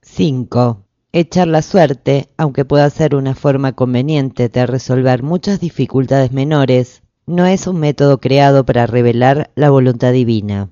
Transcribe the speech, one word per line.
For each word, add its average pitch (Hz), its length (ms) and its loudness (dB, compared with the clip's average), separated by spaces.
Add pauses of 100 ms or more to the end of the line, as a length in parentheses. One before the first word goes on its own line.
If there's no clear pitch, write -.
Cinco, 123 840 -2 (260)
echar 170 380 0
la 156 120 2
suerte, 139 760 0
aunque 143 260 -2
pueda 143 260 2
ser 147 260 -2
una 135 200 -2
forma 135 380 -2
conveniente 127 760 -2
de 123 180 0
resolver 127 580 -2
muchas 180 360 -4
dificultades 135 720 -2
menores, 135 720 0 (220)
no 175 220 0
es 190 200 -2
un 180 140 -4
método 143 400 0
creado 139 440 2
para 120 220 0
revelar 123 680 0
la 147 140 2
voluntad 127 440 2
divina. 104 580 -2